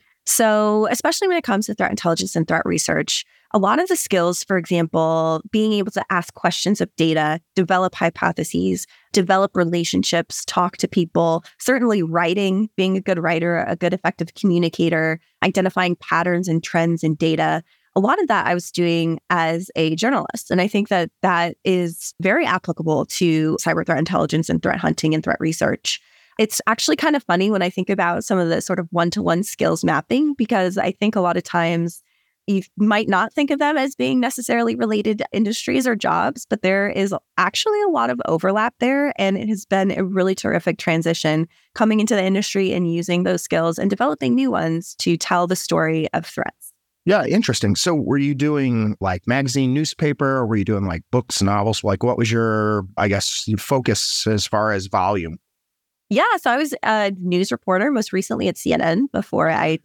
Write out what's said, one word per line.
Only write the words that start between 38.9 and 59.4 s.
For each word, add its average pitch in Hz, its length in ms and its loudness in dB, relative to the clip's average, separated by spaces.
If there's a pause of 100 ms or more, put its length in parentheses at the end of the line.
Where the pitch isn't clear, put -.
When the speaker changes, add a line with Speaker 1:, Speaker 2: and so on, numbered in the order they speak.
Speaker 1:
And 196 220 0
it 214 100 -4
has 208 180 -4
been 190 320 0
a 185 60 0
really 190 320 0
terrific - 420 -2
transition 165 720 0 (260)
coming 214 280 2
into 214 140 2
the 196 80 2
industry 190 500 0
and 175 200 0
using 175 300 0
those 180 180 0
skills 165 380 0
and 196 100 0
developing 240 460 0
new 262 160 2
ones 165 480 -2
to 170 180 0
tell 175 300 0
the 185 80 0
story 160 580 0
of 165 120 -4
threats. - 480 -10 (320)
Speaker 2:
Yeah, 180 200 4
interesting. 139 520 2
So 175 180 0
were 143 220 0
you 143 180 2
doing, 131 640 0
like, 92 260 -4
magazine, 127 480 0
newspaper, 143 600 0
or 127 100 0
were 110 120 0
you 98 80 2
doing, 101 200 0
like, 85 260 -4
books, - 300 0
novels? 101 420 0
Like, 98 200 0
what 120 140 2
was 113 140 0
your, 107 540 0 (120)
I 101 100 2
guess, - 500 -2
focus - 720 0
as 107 180 0
far 107 260 0
as 98 160 -4
volume? 92 520 -2 (720)
Speaker 1:
Yeah, 370 300 2
so - 120 0
I 247 60 2
was 285 260 -2
a 214 360 0
news 180 320 0
reporter, 202 380 0
most 247 240 -2
recently 196 340 -2
at - 120 -2
C 185 140 -2
N - 80 2
N, 180 300 2
before - 380 0